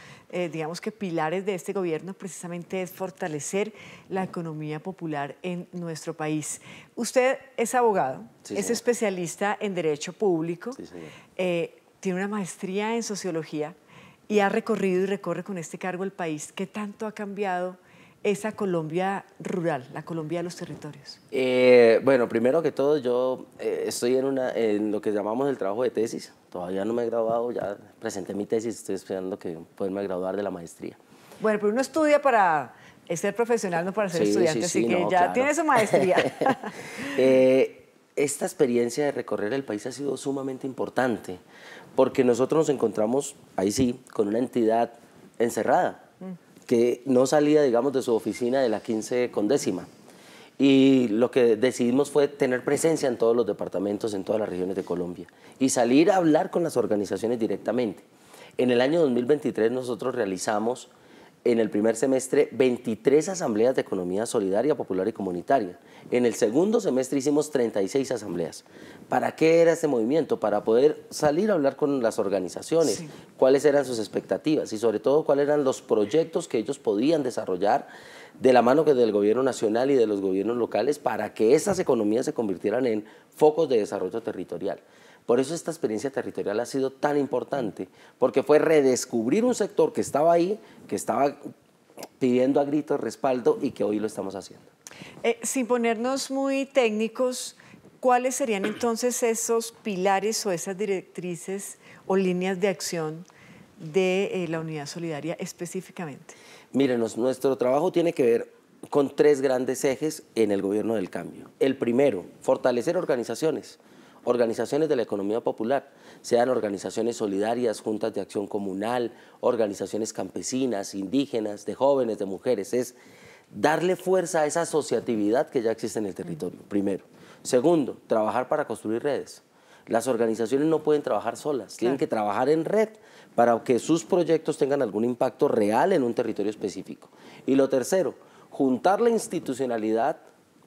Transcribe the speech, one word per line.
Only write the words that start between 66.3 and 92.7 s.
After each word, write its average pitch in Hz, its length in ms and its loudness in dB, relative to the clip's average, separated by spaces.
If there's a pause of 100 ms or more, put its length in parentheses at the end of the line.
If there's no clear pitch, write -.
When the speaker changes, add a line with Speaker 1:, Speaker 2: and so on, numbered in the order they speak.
Speaker 2:
segundo 175 480 2
semestre 139 380 0
hicimos 147 320 0
treinta 113 300 0
y 98 60 0
seis 135 240 -2
asambleas. 87 540 -6 (420)
¿Para 120 280 0
qué 165 260 6
era 165 100 6
este 160 160 0
movimiento? 127 520 0
Para 104 260 0
poder 131 440 4
salir 160 420 0
a - 20 2
hablar 139 240 2
con 143 240 0
las 113 180 0
organizaciones, 98 760 0
Speaker 1:
Sí. 92 140 -12 (280)
Speaker 2:
cuáles 135 260 6
eran 143 220 4
sus 123 140 -4
expectativas 107 760 -2
y 110 40 -6
sobre 107 220 2
todo 143 240 4
cuáles 143 240 2
eran 147 160 2
los 131 180 0
proyectos 147 680 0
que - 80 -2
ellos 127 220 -4
podían 135 440 2
desarrollar 107 640 0 (540)
de 127 100 6
la 123 100 8
mano 127 220 4
que 147 100 4
del 120 200 4
gobierno 104 300 4
nacional 120 460 0
y 143 60 4
de 120 120 6
los 104 140 0
gobiernos 98 360 0
locales 117 420 -2
para 107 340 -4
que 113 220 4
esas 185 240 0
economías 117 460 0
se - 80 -4
convirtieran 107 540 -2
en 107 180 -2 (300)
focos 151 340 4
de 127 80 2
desarrollo 101 440 -2
territorial. 90 580 -8 (460)
Por 120 160 4
eso 139 120 -2
esta 170 180 -6
experiencia 120 380 -4
territorial 101 520 -4
ha 120 40 -4
sido 135 240 -2
tan 147 280 -2
importante, 123 720 -4 (280)
porque 131 260 2
fue 151 160 6
redescubrir 147 840 2
un 247 120 2
sector 170 360 0
que - 80 -4
estaba 147 320 2
ahí, 175 260 2 (300)
que - 80 -6
estaba 127 400 0 (800)
pidiendo 131 440 4
a - 20 2
gritos 143 340 -2